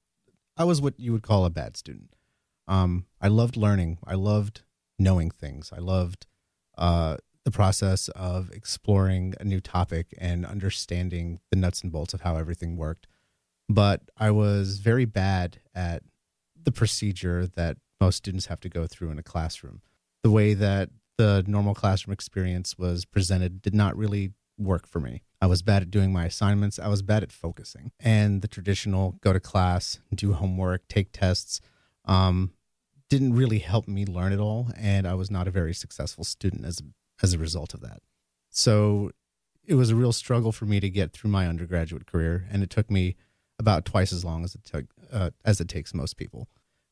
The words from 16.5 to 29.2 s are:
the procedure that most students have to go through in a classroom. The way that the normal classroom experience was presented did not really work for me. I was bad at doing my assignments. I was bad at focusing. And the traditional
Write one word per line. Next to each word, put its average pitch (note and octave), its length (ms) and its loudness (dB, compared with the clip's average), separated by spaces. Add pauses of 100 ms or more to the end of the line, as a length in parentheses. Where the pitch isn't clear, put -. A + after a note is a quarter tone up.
the - 100 -2
procedure F2+ 800 -2
that E2+ 300 -4 (220)
most F#2 160 4
students F#2+ 300 -8
have E2+ 140 -10
to - 80 -12
go E2 180 -6
through E2 240 -10
in D2 80 -8
a D#2 60 -12
classroom. - 580 -8 (400)
The A2+ 80 6
way G#2+ 240 6
that G2 340 2 (300)
the G2+ 300 6
normal G2+ 260 2
classroom F#2+ 380 0
experience F2+ 640 -4
was F2+ 260 -2
presented F#2 560 0
did G2 140 0
not G#2 220 2
really G2+ 340 -2 (260)
work F#2+ 300 -2
for - 140 -6
me. B1 240 -8 (160)
I F#2+ 60 4
was F2 160 4
bad G2+ 200 4
at F2 80 -8
doing F#2+ 220 2
my F2 140 0
assignments. G2+ 520 0
I D#2+ 80 -8
was G2+ 160 0
bad G#2 220 0
at - 80 -10
focusing. - 640 -12
And G#2 420 4
the G#2 80 -4
traditional F#2+ 720 -2